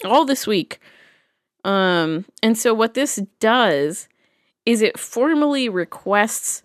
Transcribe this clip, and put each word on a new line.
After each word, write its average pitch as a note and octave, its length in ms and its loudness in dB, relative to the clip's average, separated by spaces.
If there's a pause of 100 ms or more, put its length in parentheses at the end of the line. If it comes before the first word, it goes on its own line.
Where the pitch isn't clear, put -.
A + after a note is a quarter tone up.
all B3+ 200 4
this C4+ 220 -2
week. G#3 320 -4 (840)
Um, F3+ 600 0 (180)
and A3 160 2
so A3+ 160 0
what A3+ 200 0
this C4+ 260 -2 (200)
does G3 680 0 (580)
is A3+ 160 2
it - 160 0
formally C#4+ 720 0
requests - 960 -2